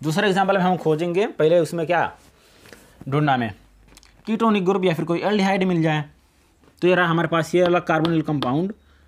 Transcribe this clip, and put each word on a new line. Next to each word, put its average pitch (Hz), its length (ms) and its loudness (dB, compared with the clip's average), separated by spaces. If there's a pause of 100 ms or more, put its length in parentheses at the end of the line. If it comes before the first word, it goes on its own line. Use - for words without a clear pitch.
दूसरा 170 240 -2
एग्जांपल 190 300 2
में 180 60 0
हम 185 140 2
खोजेंगे, 170 500 0
पहले 170 320 2
उसमें 139 280 -2
क्या 160 240 0 (1000)
ढूंढना 143 240 0
हमें, 117 200 -2 (720)
ketonic 214 380 0
ग्रुप 190 200 2
या 170 80 2
फिर 156 120 -4
कोई 170 160 -2
एल्डिहाइड 196 420 0
मिल 175 180 0
जाए। 151 220 0 (760)
तो 175 60 2
ये 180 80 4
रहा 175 120 2
हमारे 165 200 0
पास 160 280 -2
ये 180 60 2
वाला 175 200 2
कार्बोनिल 160 420 0
कंपाउंड 151 500 -4 (340)